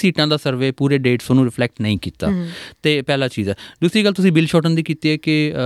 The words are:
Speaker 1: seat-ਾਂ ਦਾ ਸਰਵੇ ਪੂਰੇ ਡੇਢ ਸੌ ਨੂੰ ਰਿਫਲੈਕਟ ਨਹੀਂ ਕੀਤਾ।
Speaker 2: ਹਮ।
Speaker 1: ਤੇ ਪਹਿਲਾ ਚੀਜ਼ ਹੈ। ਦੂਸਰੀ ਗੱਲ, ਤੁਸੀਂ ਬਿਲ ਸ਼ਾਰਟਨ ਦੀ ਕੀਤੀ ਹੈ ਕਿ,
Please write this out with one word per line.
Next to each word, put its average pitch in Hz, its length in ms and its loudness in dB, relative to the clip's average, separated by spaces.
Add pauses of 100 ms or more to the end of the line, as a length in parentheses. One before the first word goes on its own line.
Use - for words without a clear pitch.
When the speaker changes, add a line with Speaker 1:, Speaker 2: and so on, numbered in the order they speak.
Speaker 1:
seat-ਾਂ 156 220 2
ਦਾ 151 100 2
ਸਰਵੇ 131 340 -2
ਪੂਰੇ 139 260 0
ਡੇਢ 123 240 2
ਸੌ - 120 -2
ਨੂੰ 131 120 4
ਰਿਫਲੈਕਟ 120 360 -4
ਨਹੀਂ 107 160 0
ਕੀਤਾ। - 300 -6
Speaker 2:
ਹਮ। 180 200 -2 (360)
Speaker 1:
ਤੇ 151 180 0
ਪਹਿਲਾ 135 260 -2
ਚੀਜ਼ 104 220 -4
ਹੈ। 98 40 -2 (280)
ਦੂਸਰੀ 180 220 2
ਗੱਲ, 208 100 2
ਤੁਸੀਂ 190 180 4
ਬਿਲ 160 160 4
ਸ਼ਾਰਟਨ 165 280 2
ਦੀ 160 80 0
ਕੀਤੀ 156 260 -4
ਹੈ 156 80 0
ਕਿ, 151 360 0 (120)